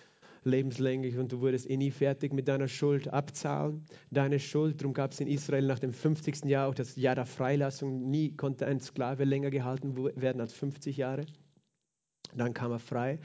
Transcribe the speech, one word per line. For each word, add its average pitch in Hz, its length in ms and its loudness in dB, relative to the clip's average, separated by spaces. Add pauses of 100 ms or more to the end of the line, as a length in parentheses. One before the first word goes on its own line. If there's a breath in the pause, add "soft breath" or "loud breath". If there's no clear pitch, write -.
(440 soft breath)
lebenslänglich 131 760 2
und 127 140 -2
du 127 80 -4
wurdest 131 300 2
eh 135 80 0
nie 139 140 2
fertig 139 420 0
mit 135 140 0
deiner 135 200 2
Schuld 143 400 2
abzahlen. 147 800 -2 (240 loud breath)
Deine 139 300 4
Schuld, 151 420 0
darum 139 120 -2
gab's 135 260 -2
in 139 80 -2
Israel 139 400 2
nach 131 120 0
dem 127 140 -2
fünfzigsten 151 560 0
Jahr 135 180 4
auch 131 80 -2
das 127 200 -6
Jahr 127 200 4
der 123 120 -2
Freilassung. 135 840 0
Nie 151 260 0
konnte 135 300 -2
ein 139 140 0
Sklave 131 460 -2
länger 139 260 2
gehalten 135 440 -2
wo-, 131 200 0
werden 127 260 0
als 117 120 -6
fünfzig 139 440 -6
Jahre. 135 280 -2 (1120)
Dann 120 180 0
kam 120 180 -2
er 117 80 -2
frei. 131 460 -2